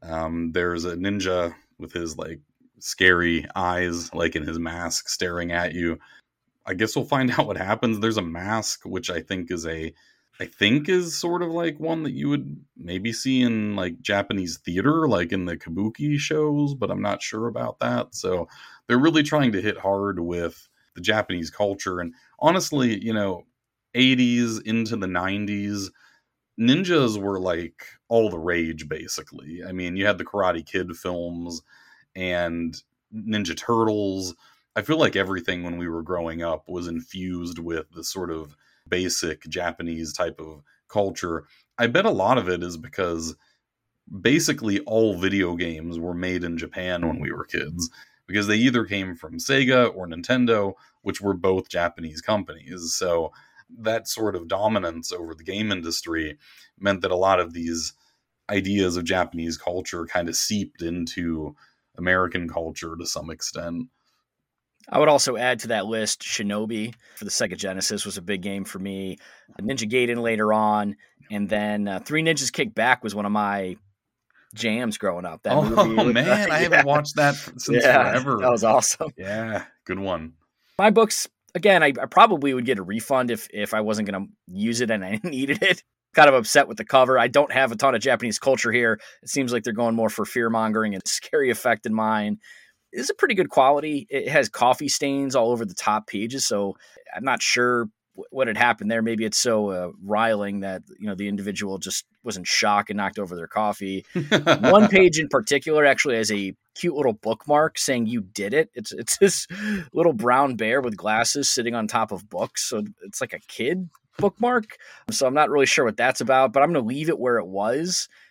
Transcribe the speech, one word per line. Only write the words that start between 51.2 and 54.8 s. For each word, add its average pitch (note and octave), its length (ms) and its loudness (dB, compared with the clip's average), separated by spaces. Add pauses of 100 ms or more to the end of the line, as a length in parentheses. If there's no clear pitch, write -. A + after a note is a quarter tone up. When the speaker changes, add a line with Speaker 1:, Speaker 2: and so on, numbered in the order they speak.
Speaker 1:
were G2 100 2
both F#2 380 0
Japanese E2 500 -4
companies. E2 720 -4
So E2+ 380 -2 (460)
that A2 280 -4
sort G#2+ 300 -4
of E2+ 120 -10
dominance F#2+ 640 -2